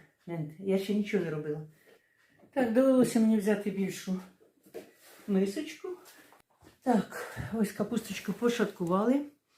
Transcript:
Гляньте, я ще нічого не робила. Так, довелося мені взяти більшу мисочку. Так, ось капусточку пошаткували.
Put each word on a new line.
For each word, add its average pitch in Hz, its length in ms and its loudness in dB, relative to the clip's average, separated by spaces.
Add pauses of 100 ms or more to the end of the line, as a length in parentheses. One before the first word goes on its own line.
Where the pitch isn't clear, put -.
(280)
Гляньте, 160 320 -8
я 190 180 0
ще 196 160 -2
нічого 202 300 0
не 165 60 -4
робила. 151 320 -6 (920)
Так, 247 200 0
довелося 254 460 6
мені 220 180 6
взяти 208 320 0
більшу 185 500 -4 (1080)
мисочку. 202 640 -2 (960)
Так, - 540 0 (160)
ось 220 180 0
капусточку - 640 -6
пошаткували. 220 880 0 (360)